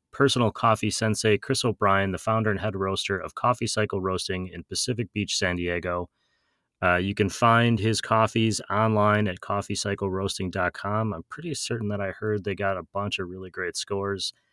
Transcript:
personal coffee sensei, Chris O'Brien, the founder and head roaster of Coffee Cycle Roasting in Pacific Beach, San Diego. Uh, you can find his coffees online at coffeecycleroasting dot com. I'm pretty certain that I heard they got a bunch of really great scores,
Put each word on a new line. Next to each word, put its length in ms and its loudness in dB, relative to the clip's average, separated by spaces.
personal 380 4
coffee 400 2
sensei, 460 2
Chris 280 0
O'Brien, 460 2
the 80 -2
founder 320 0
and 80 0
head 160 -4
roaster 440 -2
of 160 -10
Coffee 320 0
Cycle 340 0
Roasting 480 -2
in 160 -12
Pacific 480 -4
Beach, 240 -2
San 200 0
Diego. 520 -4
Uh, 140 6
you 180 0
can 140 2
find 500 4
his 220 2
coffees 600 2
online 580 4
at 120 -6
coffeecycleroasting 1080 -4
dot 220 0
com. 400 -2
I'm 160 -8
pretty 260 -8
certain 340 -4
that 120 -2
I 120 -4
heard 320 -2
they 100 -2
got 240 0
a 40 -6
bunch 240 -2
of 100 -6
really 220 -12
great 260 -6
scores, 560 -4